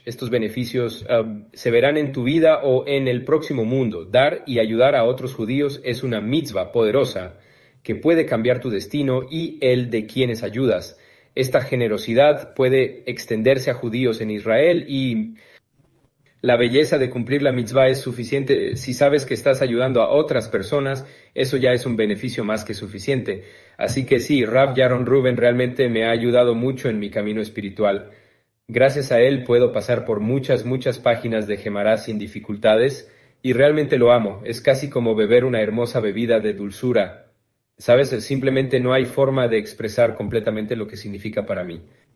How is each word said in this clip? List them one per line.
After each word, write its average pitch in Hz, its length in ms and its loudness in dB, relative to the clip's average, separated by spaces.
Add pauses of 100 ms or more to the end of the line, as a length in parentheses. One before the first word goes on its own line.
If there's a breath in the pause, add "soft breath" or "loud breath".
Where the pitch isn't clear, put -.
Estos 120 240 -10
beneficios, 117 800 -4
ah, 117 140 2 (300)
se - 180 -4
verán 127 240 4
en 143 160 -2
tu 131 140 -4
vida 156 380 4
o 131 220 2
en 139 220 0
el 123 160 -2
próximo 143 400 0
mundo. 113 400 -2
Dar 127 420 2
y 120 140 -2
ayudar 113 360 4
a 117 100 4
otros 127 280 -2
judíos 139 520 -4
es 120 180 -6
una 117 160 -2
mitzvah 107 540 -4
poderosa 110 680 0 (420 soft breath)
que 110 140 -6
puede 160 300 2
cambiar 123 340 0
tu 127 100 -6
destino 127 520 -2 (100)
y 165 300 -8
el 123 280 2
de 110 160 -4
quienes 120 380 -4
ayudas. 101 560 -2 (340 soft breath)
Esta 131 280 0
generosidad 123 920 2
puede 131 560 0
extenderse 127 640 0
a - 20 0
judíos 120 460 -2
en 107 120 -6
Israel 117 560 2
y 117 480 -4 (1080 loud breath)
la 123 160 2
belleza 131 420 2
de 127 100 0
cumplir 127 320 -4
la 139 100 2
mitzvah 127 360 2
es 131 120 2
suficiente. 127 760 -2
Si 127 180 -6
sabes 143 320 2
que 135 80 -4
estás 131 300 0
ayudando 120 400 2
a - 80 2
otras 143 360 2
personas, 135 600 -4 (260 loud breath)
eso 131 240 -2
ya 127 140 2
es 123 160 0
un 117 80 -2
beneficio 110 480 -2
más 107 200 -4
que 107 120 -10
suficiente. 101 680 -6 (320 loud breath)
Así - 280 -2
que 127 140 2
sí, 131 260 0
Rav 127 300 2
Yaron 127 320 2
Rubin 127 300 2
realmente 123 520 2
me 113 160 0
ha 113 60 2
ayudado 120 420 2
mucho 131 340 -4
en 110 120 -2
mi 104 100 -6
camino 107 320 -4
espiritual. 101 720 -4 (560 soft breath)
Gracias 135 440 2
a 120 100 6
él 135 220 4
puedo 120 280 4
pasar 120 340 -2
por 107 140 -2
muchas, 123 460 0
muchas 127 340 -4
páginas 113 480 0
de 101 100 -4
Gemara 104 400 0
sin 107 220 -6
dificultades, 110 920 0 (300 soft breath)
y 127 120 0
realmente 143 440 4
lo 120 140 6
amo. 107 340 2
Es - 160 -8
casi 139 260 2
como 117 280 0
beber 110 300 4
una 120 160 0
hermosa 117 380 -2
bebida 110 400 0
de 104 140 -2
dulzura. 101 800 -4 (460)
¿Sabes? 127 320 4 (140)
Simplemente 135 560 0
no 123 140 0
hay 131 120 2
forma 131 420 0
de 113 100 0
expresar 110 580 -2
completamente 107 600 -4
lo 107 120 -6
que - 80 -16
significa 104 500 -8
para 95 180 -6
mí. 85 180 -14 (340 soft breath)